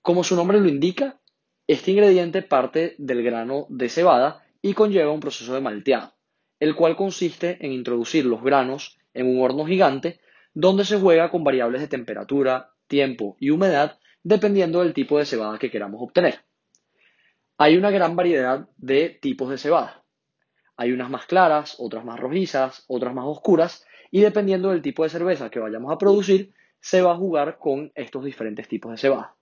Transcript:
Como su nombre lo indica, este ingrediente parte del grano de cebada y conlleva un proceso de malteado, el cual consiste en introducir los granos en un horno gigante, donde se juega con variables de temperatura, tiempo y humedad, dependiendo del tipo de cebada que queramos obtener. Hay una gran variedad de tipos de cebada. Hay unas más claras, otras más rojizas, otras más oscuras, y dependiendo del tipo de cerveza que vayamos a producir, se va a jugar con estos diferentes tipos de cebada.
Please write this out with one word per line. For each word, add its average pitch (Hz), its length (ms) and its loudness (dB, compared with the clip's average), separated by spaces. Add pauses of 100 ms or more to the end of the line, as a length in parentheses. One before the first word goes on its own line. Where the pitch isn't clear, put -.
Como 175 240 0
su 185 100 0
nombre 185 240 2
lo 196 80 4
indica, 180 500 -2 (480)
este 156 260 0
ingrediente 190 500 4
parte 156 560 -2
del 127 260 -4
grano 120 460 -4
de 127 180 -6
cebada 147 580 2 (160)
y 196 120 -2
conlleva 190 400 2
un 156 80 -6
proceso 127 320 -10
de 135 80 -4
malteado, 113 500 -2 (480)
el 151 160 0
cual 165 220 2
consiste 175 680 -6
en 139 60 -6
introducir 123 540 -2
los 113 180 -2
granos 135 560 -2 (140)
en 127 140 -2
un 127 140 0
horno 131 240 0
gigante, 165 540 0 (340)
donde 190 300 2
se 202 160 0
juega 170 320 4
con 170 140 -2
variables 131 340 0
de 147 80 -8
temperatura, 127 840 -4 (160)
tiempo 127 520 -2
y 139 120 0
humedad, 156 460 2 (240)
dependiendo 185 600 2
del 170 120 0
tipo 139 240 0
de 147 80 2
cebada 107 340 -6
que 127 120 -6
queramos 104 300 -8
obtener. 156 400 0 (1160)
Hay 151 200 6
una 202 140 2
gran 175 260 2
variedad 139 580 0
de 135 320 0
tipos 135 420 -6
de 135 80 -6
cebada. 143 460 -2 (720)
Hay 123 160 -2
unas 127 180 -4
más 135 180 -10
claras, 160 520 2
otras 113 240 -10
más 117 160 -14
rojizas, 135 680 -4
otras 123 240 -6
más 127 120 -8
oscuras, 160 600 0 (260)
y 185 80 2
dependiendo 196 520 2
del 175 100 -2
tipo 143 220 -4
de 160 60 0
cerveza 165 400 -4
que 123 100 -8
vayamos 113 300 -8
a 160 80 -4
producir, 196 540 2 (340)
se 185 160 2
va 175 120 4
a 170 40 0
jugar 165 420 -2
con 143 360 -4
estos 131 300 -10
diferentes 110 420 -10
tipos 113 240 -8
de 113 60 -12
cebada. 131 440 -2